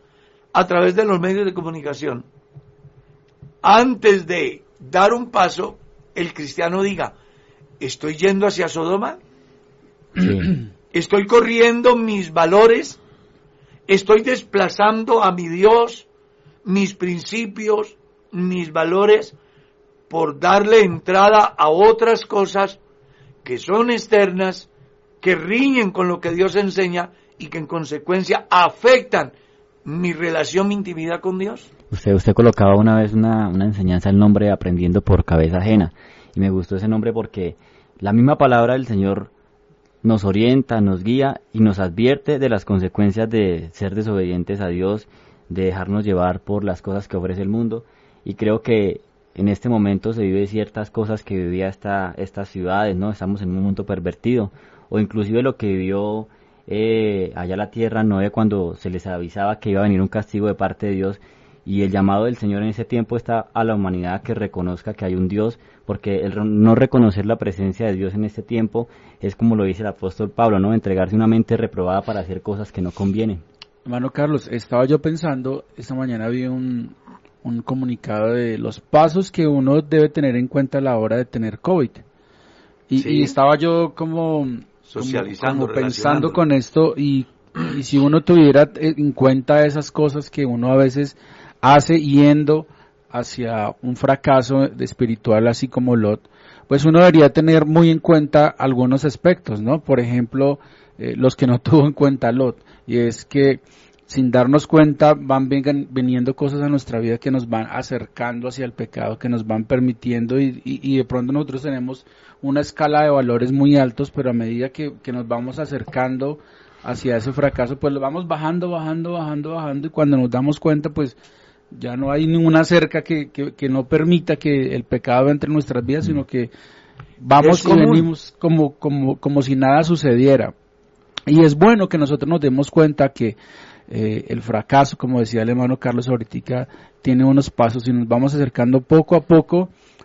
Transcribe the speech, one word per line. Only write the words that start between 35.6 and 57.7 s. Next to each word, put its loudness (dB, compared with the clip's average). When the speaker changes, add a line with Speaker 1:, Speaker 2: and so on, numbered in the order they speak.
Speaker 2:
y -4
me 0
gustó -4
ese -4
nombre -2
porque -8
la -2
misma 4
palabra 4
del -4
Señor -2
nos 0
orienta, 2
nos 0
guía -2
y -4
nos 4
advierte 0
de 0
las -2
consecuencias 0
de -2
ser -6
desobedientes -4
a -6
Dios, -4
de -4
dejarnos -4
llevar -2
por -6
las -6
cosas -8
que -10
ofrece -6
el -4
mundo, -6
y -10
creo -2
que -2
en -2
este -4
momento -2
se -4
vive -2
ciertas -8
cosas -6
que -8
vivía -4
esta, -6
estas -10
ciudades, -4
¿no? -4
Estamos -8
en -6
un -4
mundo -4
pervertido, -4
o -2
inclusive -2
lo -2
que -6
vivió, -4
eh, -2
allá -8
la -6
tierra, -4